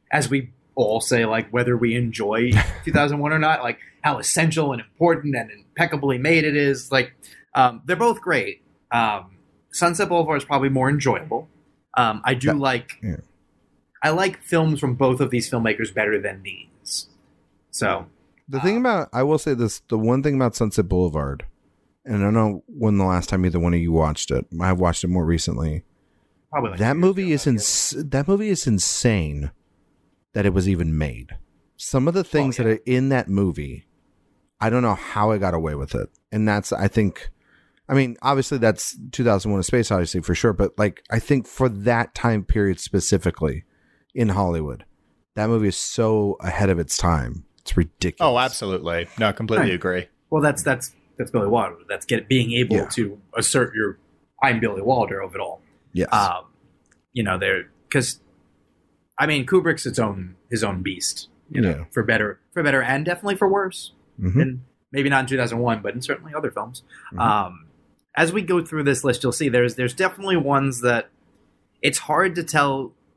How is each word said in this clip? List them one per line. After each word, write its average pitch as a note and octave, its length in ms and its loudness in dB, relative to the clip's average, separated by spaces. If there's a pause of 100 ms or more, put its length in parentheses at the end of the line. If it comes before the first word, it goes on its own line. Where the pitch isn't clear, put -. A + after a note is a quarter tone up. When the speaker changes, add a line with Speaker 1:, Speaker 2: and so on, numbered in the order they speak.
(100)
Speaker 1:
As C#3 180 0
we C3 220 -2 (240)
all A2 260 2
say, A#2 260 2
like, A2+ 260 -2
whether B2 240 2
we A#2 180 0
enjoy A#2 560 0 (180)
Speaker 2:
<laughs> - 160 -8
Speaker 1:
two D#3+ 80 -6
thousand D3 280 2
one D3 120 0
or D#3 60 2
not, D#3 240 2
like, A#2+ 160 -4 (240)
how C#3+ 160 0
essential D#3+ 540 2
and A#2 80 -6
important D3 560 0
and A2+ 160 -6
impeccably C#3 680 -2
made D#3 260 4
it D3 120 0
is. C#3 340 0
Like, C3 220 0 (420)
um, B2+ 320 2
they're F3 100 0
both A3+ 240 2
great. A2 420 -2 (280)
Um, G#2+ 460 -2 (340)
Sunset F3 380 0
Boulevard D#3+ 300 0
is C#3 60 -6
probably C#3 260 2
more C3 200 2
enjoyable. A#2+ 580 0 (480)
Um, A2 280 2
I C3+ 100 2
do C3 140 -2
Speaker 2:
Yeah. D3 60 4
Speaker 1:
like, C3 480 -2
Speaker 2:
Yeah. F2+ 140 -4 (840)
Speaker 1:
I D3+ 80 2
like F#3+ 320 0
films D#3+ 380 2
from C3 140 0
both B2+ 260 2
of C#3 100 0
these A#2+ 180 -2
filmmakers A2+ 460 -2
better G#2+ 260 0
than G2 220 -8
these. - 640 -12 (640)
So, F#2 360 -2 (420)
Speaker 2:
The C3+ 120 -4
thing F#3+ 180 2
Speaker 1:
uh, - 20 0
Speaker 2:
about, A3+ 320 0
I B2 100 2
will D3+ 160 4
say C#3+ 160 -2
this, A#2 340 -2
the A2+ 100 0
one A#2+ 240 2
thing D3 120 2
about B2+ 220 0
Sunset G#2 320 0
Boulevard, D2+ 580 0 (580)
and A2+ 120 -2
I G2+ 40 2
don't G2+ 140 2
know G#2+ 320 0
when G#2+ 320 0
the G2 60 4
last F2+ 240 0
time F#2 180 2
either F2 140 0
one F2 140 2
of E2+ 60 2
you E2+ 120 0
watched D#2 380 2
it. B1+ 160 -2 (140)
I F#2 120 2
watched F2+ 320 0
it F2+ 40 0
more F2+ 160 2
recently. D#2 600 -2 (680)
Speaker 1:
Probably, B2+ 200 -2
like, F2+ 100 -6
Speaker 2:
That A2+ 140 2
Speaker 1:
two D#3 40 -2
years F3 80 0
Speaker 2:
movie F#3+ 200 0
Speaker 1:
ago, E3+ 80 0
Speaker 2:
is C#3+ 120 -2
Speaker 1:
I D3 60 4
guess. - 420 -2
Speaker 2:
ins-, E3 160 -8
that C#3 180 0
movie G3+ 200 0
is F#3+ 180 -2
insane E2+ 840 0 (840)
that G#2 100 2
it G2 80 2
was F#2 160 2
even E2 300 0
made. C2 380 -6 (400)
Some C3+ 320 -2
of E3+ 60 4
the F#3 100 0
things C#3 340 0
Speaker 1:
Oh, B2+ 60 0
yeah. A2+ 60 2
Speaker 2:
that A2 80 4
are - 60 -20
in B2+ 260 2
that B2+ 180 0
movie, E2+ 580 -2 (760)
I A2 80 0
don't B2 140 2
know A2+ 120 2
how G#2+ 360 -2
I G#2+ 80 2
got F#2 160 0
away D#2+ 200 -2
with C#2 200 -6
it. G1+ 160 -6 (200)
And G#2+ 160 0
that's, G#2 260 0
I G2 160 0
think, - 420 0 (580)
I C3+ 60 0
mean, C3 280 2
obviously C3+ 360 2
that's - 380 0 (160)
two B2+ 120 0
thousand G#2+ 260 4
one: G2 100 2
A - 40 0
Space A#2+ 260 2
Odyssey F2+ 300 0
for E2+ 140 0
sure, A2 180 2
but, F#2+ 260 0
like, G#2 320 0
I A2+ 80 0
think C3 280 0
for - 220 0
that A#2 460 0
time A2 300 0
period G2 360 2
specifically F2 840 0 (500)
in A#2 160 2
Hollywood, E2+ 540 -2 (500)
that G#2+ 140 -2
movie A2 200 2
is F#2 80 -2
so G#2+ 640 0
ahead F#2+ 300 0
of F2 80 2
its E2 180 -4
time. D2+ 480 -2 (140)
It's - 180 -6
ridiculous. F2+ 520 0
Speaker 3:
Oh, A#2+ 100 4
absolutely. F2+ 680 -2 (100)
No, A2 100 2
I - 40 2
completely A2 340 0
Speaker 1:
Right. F#2 80 0
Speaker 3:
agree. F2+ 340 -2 (220)
Speaker 1:
Well, D#3 120 2
that's, C#3+ 200 2
that's, B2+ 320 -4 (240)
that's A#2 120 -6
Billy G#2+ 180 0
Wilder. G#2 280 0 (120)
That's G2 180 -8
get, A2 220 -2
being A#2+ 240 2
able A#2+ 240 2
Speaker 2:
Yeah. G2+ 160 0
Speaker 1:
to G#2 280 -4 (160)
assert A#2+ 380 0
your, G#2+ 240 -4 (440)
"I'm B2 180 4
Billy G#2 220 -4
Wilder" G#2 380 -2
of F#2+ 140 -10
it G2+ 60 -8
all. F2+ 200 -10 (320)
Speaker 2:
Yes. F2+ 200 -2
Speaker 1:
Um, F#2 340 0 (640)
you A#2+ 100 -2
know, F#2 160 0
there, F#2+ 300 -2 (220)
'cause, - 300 -2 (1000)
I C#3 80 0
mean, D3 200 0
Kubrick's E3 400 0
its A#2+ 120 -4
own, G2 380 -4 (140)
his A2+ 140 -2
own F#2 180 -2
beast, F#2 460 -6 (220)
you D3 100 0
know, G2+ 100 4
Speaker 2:
Yeah. D2+ 220 -4
Speaker 1:
for A#2+ 100 0
better, G#2+ 380 0 (120)
for F3 100 -2
better, C#3 200 2
and C3+ 220 -2
definitely F#3+ 320 -4
for G3+ 120 2
worse. F#3+ 440 -2 (280)
Speaker 2:
Mm-hmm. F#2+ 200 2
Speaker 1:
And C3 200 0 (300)
maybe C#3 180 -2
not C#3 120 2
in C3 60 -2
two C3 100 -2
thousand A#2 220 -2
one, A#2 240 0
but G2+ 120 -6
in B2+ 80 -10
certainly D3+ 320 -8
other D3 160 -4
films. A2+ 320 -10 (300)
Speaker 2:
Mm-hmm. F#2+ 80 -6
Speaker 1:
Um, F#2+ 460 -2 (500)
as E3 160 2
we G#3 100 -2
go F3 200 0
through D#3 200 -6
this C#3 220 2
list, B2+ 180 0
you'll B2 100 0
see D3 160 -2
there's, B2 280 2
there's B2+ 180 -2
definitely F#3+ 420 -2
ones C#3 460 0
that A#2+ 260 0 (720)
it's C#3+ 180 0
hard E3 360 0
to E3+ 80 -4
tell C#3+ 500 0 (240)